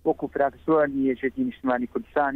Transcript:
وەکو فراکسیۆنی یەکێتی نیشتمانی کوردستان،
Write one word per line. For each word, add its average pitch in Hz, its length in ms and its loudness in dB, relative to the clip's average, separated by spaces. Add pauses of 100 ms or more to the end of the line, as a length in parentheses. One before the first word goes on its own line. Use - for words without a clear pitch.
وەکو 151 280 -2
فراکسیۆنی 139 800 0
یەکێتی 131 380 -4
نیشتمانی 123 380 -2
کوردستان، 139 480 -2